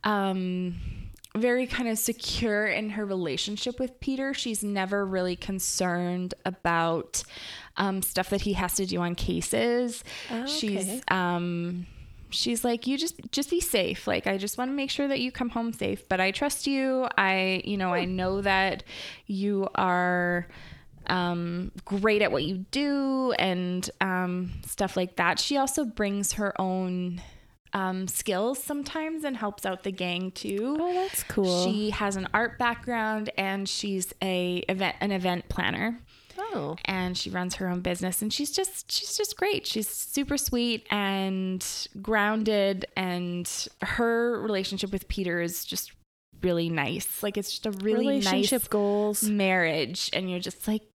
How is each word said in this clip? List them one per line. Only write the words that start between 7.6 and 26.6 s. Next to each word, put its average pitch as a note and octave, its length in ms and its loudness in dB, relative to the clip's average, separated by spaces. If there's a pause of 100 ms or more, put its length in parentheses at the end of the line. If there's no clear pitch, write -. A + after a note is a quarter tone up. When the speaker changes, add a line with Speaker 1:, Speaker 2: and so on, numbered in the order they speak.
Speaker 1:
um, F#3+ 240 0
stuff - 300 0
that G3+ 120 2
he G3+ 120 2
has F3+ 220 0
to G3 100 0
do F3+ 160 -2
on F3 120 0
cases. A3+ 880 0 (280)
Speaker 2:
Oh, A#3+ 160 -4
Speaker 1:
She's, G#3 420 -2
Speaker 2:
okay. B3 200 -4
Speaker 1:
um, F3 760 0 (440)
she's A#3+ 340 0
like, A#3+ 220 0
"You C4+ 100 2
just, E4 200 -2 (160)
just C#4+ 180 0
be F4 100 4
safe. - 460 0
Like, F#3+ 200 2
I G3 120 2
just G3+ 180 -4
wanna B3+ 160 -2
make C#4 180 -2
sure C#4+ 180 2
that C4+ 120 0
you B3 100 0
come A#3+ 200 -2
home A#3 240 -2
safe, - 340 -2
but F#3 120 2
I F#3+ 100 4
trust C#4+ 360 0
you. C4 400 2 (120)
I, F#3+ 480 4
you G3+ 100 0
know, F#3 160 2
I F3+ 140 2
Speaker 2:
Hmm. F#3 100 -2
Speaker 1:
know F#3 240 2
that F#3+ 420 4 (440)
you G3 480 2
are, F3+ 720 2 (640)
um, F3 640 0 (140)
great G#3 380 4
at F3+ 100 4
what C#3 120 2
you F#3 260 -2
do," C4+ 680 2
and, F3+ 520 0 (100)
um, F3+ 520 0 (140)
stuff - 300 -2
like F#3 200 -2
that. E3+ 220 4
She C#4+ 200 0
also C4+ 260 2
brings G3+ 500 0
her G3+ 240 -2
own F#3 640 0 (560)